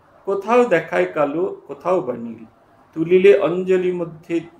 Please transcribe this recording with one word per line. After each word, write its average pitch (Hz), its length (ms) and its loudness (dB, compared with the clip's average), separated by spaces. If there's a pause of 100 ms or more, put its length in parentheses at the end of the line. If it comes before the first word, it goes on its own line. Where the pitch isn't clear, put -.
(240)
কোথাও 208 400 0
দেখায় 180 420 0
কালো, 165 600 -4
কোথাও 170 340 -2
বা 123 160 -6
নীল। 113 280 -14 (500)
তুলিলে 185 440 4
অঞ্জলি 180 540 0
মধ্যে 170 480 -6 (200)